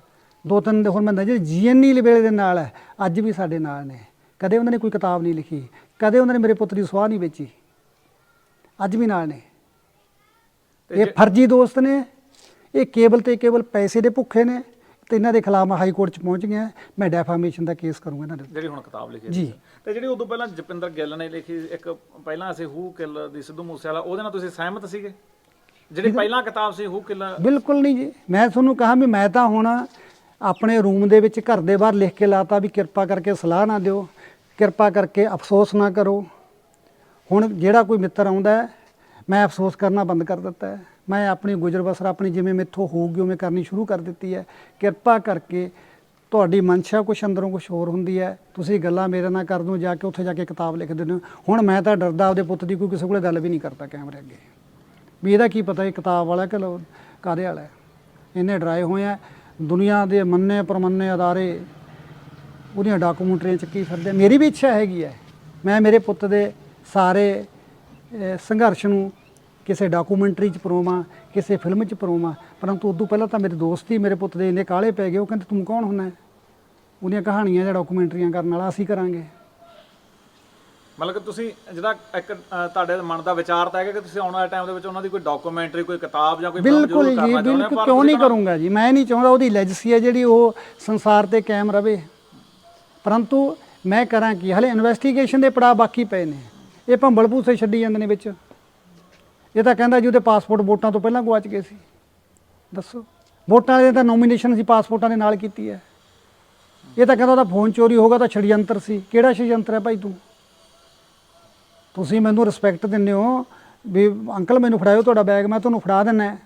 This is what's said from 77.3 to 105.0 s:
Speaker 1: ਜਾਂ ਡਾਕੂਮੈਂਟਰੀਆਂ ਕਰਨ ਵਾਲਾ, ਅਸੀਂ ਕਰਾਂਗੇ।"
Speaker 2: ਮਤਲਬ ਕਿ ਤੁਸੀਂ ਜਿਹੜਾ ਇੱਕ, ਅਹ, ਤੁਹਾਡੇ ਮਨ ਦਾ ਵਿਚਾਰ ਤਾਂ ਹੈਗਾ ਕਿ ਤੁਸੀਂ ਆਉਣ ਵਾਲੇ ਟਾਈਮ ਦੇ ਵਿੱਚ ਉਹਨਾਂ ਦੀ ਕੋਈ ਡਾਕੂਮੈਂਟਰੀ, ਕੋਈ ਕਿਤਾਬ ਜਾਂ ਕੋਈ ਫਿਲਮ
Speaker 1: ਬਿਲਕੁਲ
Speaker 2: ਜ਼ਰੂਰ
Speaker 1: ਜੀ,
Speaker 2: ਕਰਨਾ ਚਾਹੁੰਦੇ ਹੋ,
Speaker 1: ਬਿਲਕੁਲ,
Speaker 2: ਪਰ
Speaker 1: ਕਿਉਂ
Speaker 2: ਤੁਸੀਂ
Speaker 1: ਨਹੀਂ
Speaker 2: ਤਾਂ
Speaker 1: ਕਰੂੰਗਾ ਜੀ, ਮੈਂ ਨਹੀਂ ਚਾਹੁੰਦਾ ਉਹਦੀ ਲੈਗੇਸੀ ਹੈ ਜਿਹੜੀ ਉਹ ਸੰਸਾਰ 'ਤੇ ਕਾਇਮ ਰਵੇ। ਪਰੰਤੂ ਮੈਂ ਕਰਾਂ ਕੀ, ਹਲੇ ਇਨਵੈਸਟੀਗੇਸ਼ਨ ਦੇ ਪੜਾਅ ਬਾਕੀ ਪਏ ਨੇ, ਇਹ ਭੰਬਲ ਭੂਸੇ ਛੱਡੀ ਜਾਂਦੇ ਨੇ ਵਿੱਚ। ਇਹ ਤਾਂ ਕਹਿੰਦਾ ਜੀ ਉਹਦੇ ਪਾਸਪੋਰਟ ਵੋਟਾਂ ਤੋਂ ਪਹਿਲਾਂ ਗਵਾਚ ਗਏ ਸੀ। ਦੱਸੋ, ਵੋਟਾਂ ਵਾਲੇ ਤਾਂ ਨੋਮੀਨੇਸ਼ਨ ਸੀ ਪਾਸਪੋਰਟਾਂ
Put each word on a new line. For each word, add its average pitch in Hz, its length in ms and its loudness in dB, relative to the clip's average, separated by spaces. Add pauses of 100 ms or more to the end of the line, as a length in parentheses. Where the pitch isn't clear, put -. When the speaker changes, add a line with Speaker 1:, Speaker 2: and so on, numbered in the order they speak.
Speaker 1:
ਜਾਂ 190 100 -2
ਡਾਕੂਮੈਂਟਰੀਆਂ 175 560 -2
ਕਰਨ 170 200 -4
ਵਾਲਾ, 180 180 -4
ਅਸੀਂ 190 180 -6
ਕਰਾਂਗੇ।" 180 380 -4 (1800)
Speaker 2:
ਮਤਲਬ 180 140 -6
ਕਿ 208 60 -8
ਤੁਸੀਂ 208 540 -12
ਜਿਹੜਾ 202 200 -4 (220)
ਇੱਕ, 180 160 -10
ਅਹ, 175 360 -8
ਤੁਹਾਡੇ 175 280 -4
ਮਨ 170 260 -6
ਦਾ 180 120 -2
ਵਿਚਾਰ 170 340 -2
ਤਾਂ 185 120 -6
ਹੈਗਾ 202 120 -6
ਕਿ 202 80 -8
ਤੁਸੀਂ 180 200 -10
ਆਉਣ 185 120 -6
ਵਾਲੇ 185 160 -2
ਟਾਈਮ 185 180 -6
ਦੇ 185 60 -8
ਵਿੱਚ 185 140 -10
ਉਹਨਾਂ 185 160 -10
ਦੀ 196 60 -8
ਕੋਈ 190 120 -6
ਡਾਕੂਮੈਂਟਰੀ, 165 640 -6
ਕੋਈ 175 160 -8
ਕਿਤਾਬ 156 420 -2
ਜਾਂ 175 100 -6
ਕੋਈ 175 120 -6
ਫਿਲਮ 269 120 6
Speaker 1:
ਬਿਲਕੁਲ 302 140 4
Speaker 2:
ਜ਼ਰੂਰ 285 220 2
Speaker 1:
ਜੀ, 254 60 0
Speaker 2:
ਕਰਨਾ 233 140 2
ਚਾਹੁੰਦੇ 247 200 0
ਹੋ, 269 60 2
Speaker 1:
ਬਿਲਕੁਲ, 294 220 0
Speaker 2:
ਪਰ 220 60 2
Speaker 1:
ਕਿਉਂ 254 120 6
Speaker 2:
ਤੁਸੀਂ 277 100 6
Speaker 1:
ਨਹੀਂ 302 120 6
Speaker 2:
ਤਾਂ 254 100 6
Speaker 1:
ਕਰੂੰਗਾ 196 300 0
ਜੀ, 165 100 -2
ਮੈਂ 214 240 4
ਨਹੀਂ 269 140 4
ਚਾਹੁੰਦਾ 240 220 2
ਉਹਦੀ 254 220 6
ਲੈਗੇਸੀ 196 420 0
ਹੈ 233 60 6
ਜਿਹੜੀ 247 260 2
ਉਹ 233 300 6 (320)
ਸੰਸਾਰ 208 380 4
'ਤੇ 214 160 0
ਕਾਇਮ 208 300 -2
ਰਵੇ। 202 320 0 (1000)
ਪਰੰਤੂ 269 520 2 (300)
ਮੈਂ 214 200 2
ਕਰਾਂ 220 280 0
ਕੀ, 180 180 -4
ਹਲੇ 214 160 2
ਇਨਵੈਸਟੀਗੇਸ਼ਨ 240 720 0
ਦੇ 262 100 4
ਪੜਾਅ 247 240 4
ਬਾਕੀ 226 300 0
ਪਏ 185 200 -4
ਨੇ, 147 140 -8 (500)
ਇਹ 240 80 4
ਭੰਬਲ 233 300 4
ਭੂਸੇ 240 300 2
ਛੱਡੀ 220 240 0
ਜਾਂਦੇ 220 180 -2
ਨੇ 214 80 -2
ਵਿੱਚ। 202 260 -4 (1200)
ਇਹ 220 60 2
ਤਾਂ 247 120 6
ਕਹਿੰਦਾ 240 260 2
ਜੀ 233 60 2
ਉਹਦੇ 247 120 4
ਪਾਸਪੋਰਟ 214 440 2
ਵੋਟਾਂ 208 300 2
ਤੋਂ 208 80 0
ਪਹਿਲਾਂ 233 220 0
ਗਵਾਚ 214 260 0
ਗਏ 202 120 -6
ਸੀ। 208 160 -14 (1000)
ਦੱਸੋ, 220 300 -12 (460)
ਵੋਟਾਂ 240 240 6
ਵਾਲੇ 254 180 6
ਤਾਂ 247 120 4
ਨੋਮੀਨੇਸ਼ਨ 233 520 4
ਸੀ 220 60 0
ਪਾਸਪੋਰਟਾਂ 220 480 2